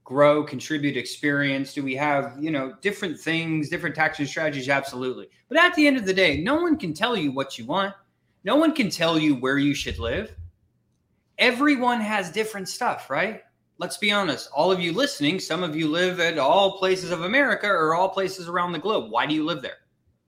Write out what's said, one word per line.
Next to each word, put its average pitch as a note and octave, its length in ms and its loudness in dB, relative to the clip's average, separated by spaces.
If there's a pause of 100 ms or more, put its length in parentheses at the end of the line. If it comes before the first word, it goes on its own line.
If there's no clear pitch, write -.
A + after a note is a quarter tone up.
grow, D3 380 6
contribute, C#3+ 540 -4
experience"? C#3 760 -2
Do C#3+ 80 -4
we C3+ 140 -4
have, C#3 440 0
you D#3+ 100 -4
know, C3+ 300 -4
different G3 380 -4
things, D#3+ 500 -2
different E3 260 -6
tactics D#3 260 0
and C#3 80 -2
strategies? C#3+ 400 -4
Absolutely. B2+ 600 -4 (200)
But C#4+ 100 0
at F4 160 6
the D4+ 120 4
end C#4 100 4
of A3 100 -4
the F#3 80 2
day, E3 260 4
no A3+ 140 0
one E4+ 240 2
can E3 160 -4
tell A3+ 220 -2
you D3+ 160 -2
what C3+ 260 -6
you A2+ 80 -12
want. G3 280 -2 (500)
No G#3+ 120 2
one D#4 160 4
can A#3+ 160 0
tell E3 300 2
you D3+ 160 4
where C3 240 0
you C#3+ 160 2
should - 240 -6
live. C#3 360 -4 (1000)
Everyone B3 640 2
has G#3 300 -2
different G3+ 380 -4
stuff, - 420 -4
right? F#3 320 -2 (360)
Let's E3+ 200 -8
be G#3 120 2
honest. F#3+ 440 0
All E3 180 4
of F#3 80 2
you E3+ 120 0
listening, F3 480 0
some E3 220 -4
of D#3 140 -4
you D#3+ 120 0
live F3 320 0
at E3 180 0
all F#3 400 4
places F#3 320 0
of E3+ 120 -2
America A3+ 440 0
or E3 280 2
all F3+ 140 2
places F#3 400 -4
around F3 240 -2
the E3 60 -4
globe. F3+ 320 -2
Why A#2+ 160 0
do D3+ 80 0
you D#3 100 0
live D#3 180 -4
there, G2 160 -12 (500)